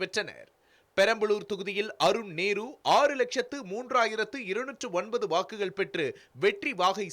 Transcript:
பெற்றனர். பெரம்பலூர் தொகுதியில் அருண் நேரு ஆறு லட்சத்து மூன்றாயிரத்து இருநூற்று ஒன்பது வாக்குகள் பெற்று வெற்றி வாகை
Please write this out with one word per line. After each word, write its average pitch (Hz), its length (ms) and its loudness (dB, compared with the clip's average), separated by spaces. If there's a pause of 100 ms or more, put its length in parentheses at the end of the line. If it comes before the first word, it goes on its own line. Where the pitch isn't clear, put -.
பெற்றனர். 170 480 -6 (480)
பெரம்பலூர் 208 520 4
தொகுதியில் 202 400 -2 (180)
அருண் 208 300 0
நேரு 202 300 0 (300)
ஆறு 285 240 6
லட்சத்து 247 360 -2 (140)
மூன்றாயிரத்து 220 680 -2 (120)
இருநூற்று 247 380 -6 (100)
ஒன்பது 214 340 -2
வாக்குகள் 190 460 -2
பெற்று 175 260 -2 (380)
வெற்றி 233 280 0 (100)
வாகை 190 320 2